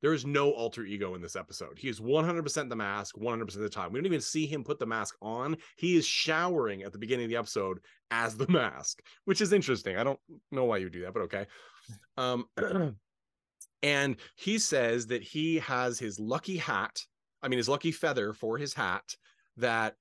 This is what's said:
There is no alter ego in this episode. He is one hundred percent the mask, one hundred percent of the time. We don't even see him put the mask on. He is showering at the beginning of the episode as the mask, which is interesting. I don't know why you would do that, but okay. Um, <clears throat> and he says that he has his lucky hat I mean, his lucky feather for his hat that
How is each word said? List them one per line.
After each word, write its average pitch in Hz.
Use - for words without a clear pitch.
There 151
is 131
no 143
alter 117
ego 98
in 90
this 82
episode. 87
He 131
is 107
one 135
hundred 170
percent 143
the 117
mask, 101
one 117
hundred 113
percent 101
of 101
the -
time. 90
We 120
don't 165
even 165
see 156
him 143
put 147
the 127
mask 113
on. 123
He 175
is 147
showering 156
at 101
the 107
beginning 120
of 113
the 117
episode 98
as 117
the 131
mask, 110
which 196
is 185
interesting. 123
I 113
don't 135
know 131
why 113
you 95
would 85
do 87
that, 90
but 104
okay. 98
Um, 127
<clears throat> 180
and 139
he 214
says 120
that 117
he 160
has 123
his 104
lucky 127
hat 110
I 135
mean, 127
his 117
lucky 143
feather 123
for 113
his 143
hat 95
that 113